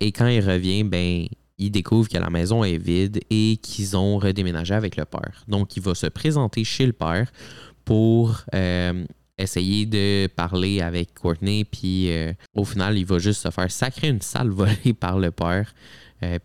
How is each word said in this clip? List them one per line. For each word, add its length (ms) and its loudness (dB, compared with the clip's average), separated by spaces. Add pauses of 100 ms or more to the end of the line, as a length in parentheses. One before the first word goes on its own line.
et 120 0
quand 140 2
il 200 4
revient, 380 2
ben, 420 0 (300)
il 140 -2
découvre 380 2
que 100 -2
la 100 -2
maison 340 0
est 140 0
vide 440 0 (100)
et 320 2
qu'ils 340 -4
ont 220 2
redéménagé 560 0
avec 220 -2
le 100 -4
père. 420 -10
Donc, 280 -2
il 60 -4
va 120 0
se 120 -4
présenter 580 0
chez 200 0
le 80 4
père 400 -2 (520)
pour, 580 4 (120)
euh, 500 0 (340)
essayer 480 0
de 400 2
parler 560 -2
avec 320 -4
Courtney, 500 -2
puis, 480 -2
euh, 200 -2 (220)
au 100 0
final, 340 0
il 80 -2
va 120 2
juste 220 0
se 100 -4
faire 200 -2
sacrer 380 -2
une 120 0
sale 300 -2
volée 440 2
<laughs> 60 -12
par 180 0
le 120 2
père, 440 -2 (480)
euh, 220 -2